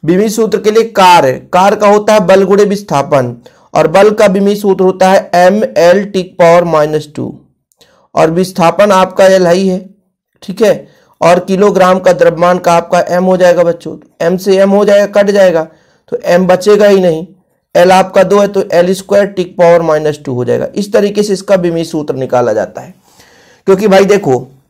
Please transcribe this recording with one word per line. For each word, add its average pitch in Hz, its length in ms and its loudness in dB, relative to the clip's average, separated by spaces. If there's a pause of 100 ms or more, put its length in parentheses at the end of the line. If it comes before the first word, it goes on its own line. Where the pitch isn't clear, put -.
विमीय 185 240 0
सूत्र 214 320 -2
के 208 100 0
लिए 220 140 2
कार 185 420 2
है, 127 60 0
कार 180 420 -2
का 202 140 0
होता 208 260 2
है 202 120 0
बल 196 180 2
गुणे 196 200 2
विस्थापन, 143 760 -4 (320)
और 156 120 0
बल 196 240 4
का 214 160 0
विमीय 202 280 0
सूत्र 190 300 -2
होता 185 240 0
है 190 260 0
एम 185 300 2 (140)
एल 180 260 2
टी 190 180 -6
की 180 160 -14
पावर 175 260 4
माइनस 151 520 -2
टू 123 220 -10 (760)
और 160 160 0
विस्थापन 180 640 0
आपका 185 340 0
एल 190 200 2
ही 190 220 0
है, 185 220 -8 (520)
ठीक 190 200 -8
है, 196 260 -2 (320)
और 175 180 2
किलोग्राम 185 600 0
का 180 140 2
द्रव्यमान 170 460 0
का 175 140 0
आपका 170 280 0
एम 180 240 -2
हो 185 120 0
जाएगा 175 280 2
बच्चों, 165 320 -6 (240)
एम 170 160 -2
से 185 200 -2
एम 196 140 2
हो 202 140 2
जाएगा, 202 220 2
कट 202 240 0
जाएगा, 185 360 0 (420)
तो 160 160 -10
एम 175 220 0
बचेगा 202 400 2
ही 196 140 2
नहीं, 170 260 -2 (500)
एल 180 160 2
आपका 208 300 2
दो 190 180 2
है 202 80 0
तो 196 240 -4
एल 175 220 0
स्क्वायर 202 320 -2
टी 196 180 -8
की 175 60 -12
पावर 170 320 2
माइनस 151 420 -2
टू 135 100 -6
हो 123 100 -6
जाएगा। - 300 -4
इस 202 180 -8
तरीके 208 300 -2
से 208 100 -4
इसका 190 220 -2
विमीय 170 300 -2
सूत्र 151 300 -8
निकाला 123 380 -2
जाता 104 280 -6
है। 139 140 -20 (720)
क्योंकि 196 220 0
भाई 190 160 4
देखो 170 420 0 (240)